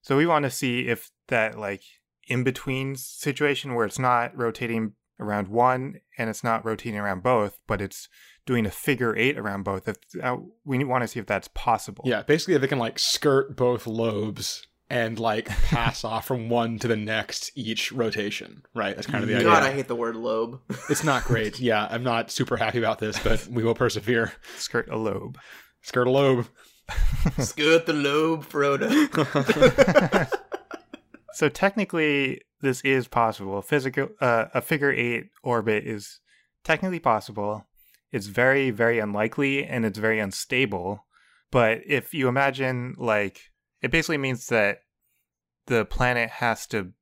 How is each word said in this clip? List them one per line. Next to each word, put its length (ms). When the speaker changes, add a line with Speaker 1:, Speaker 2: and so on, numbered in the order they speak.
Speaker 1:
So 160
we 100
wanna 240
see 360
if 240
that, 300
like, 240
in-between 680
situation 800
where 100
it's 140
not 380
rotating 560
around 280
one 480
and 120
it's 140
not 220
rotating 340
around 220
both, 460
but 140
it's 280
doing 180
a 60
figure 440
eight 220
around 260
both. 240
If, 100
uh, 160
we 200
wanna 240
see 120
if 80
that's 220
possible. 580
Speaker 2:
Yeah, 160
basically 320
if 80
it 60
can, 100
like, 180
skirt 580
both 320
lobes 800
and, 300
like, 260
Speaker 1:
<laughs> 200
Speaker 2:
pass 380
off 220
from 240
one 300
to 80
the 80
next 600
each 360
rotation, 720
right? 220
That's 120
kind 160
of 40
the 60
Speaker 1:
Yeah. 60
Speaker 2:
idea. 120
Speaker 3:
God, 120
I 80
hate 160
the 80
word 200
lobe. 440
<laughs> 200
Speaker 2:
It's 140
not 220
great. 340
Yeah, 300
I'm 140
not 280
super 260
happy 220
about 200
this, 200
but 280
we 160
will 120
persevere. 580
Speaker 1:
Skirt 320
a 80
lobe. 400
Speaker 2:
Skirt 260
a 40
lobe. 360
Speaker 3:
<laughs> 460
Skirt 480
the 60
lobe, 520
Frodo. 440
<laughs> 1500
Speaker 1:
So 160
technically, 920
this 240
is 240
possible. 520
Physical, 460
uh, 320
a 80
figure 320
eight 320
orbit 420
is 360
technically 360
possible. 680
It's 140
very, 420
very 300
unlikely, 640
and 200
it's 140
very 220
unstable. 840
But 340
if 280
you 160
imagine, 680
like, 440
it 100
basically 260
means 300
that 360
the 180
planet 460
has 380
to 340